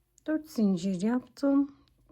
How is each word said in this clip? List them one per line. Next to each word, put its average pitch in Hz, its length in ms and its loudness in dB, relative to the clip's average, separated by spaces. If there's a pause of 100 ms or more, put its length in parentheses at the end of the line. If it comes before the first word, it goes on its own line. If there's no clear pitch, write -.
(260)
Dört 302 240 -4
zincir 190 500 0
yaptım. 277 760 0 (360)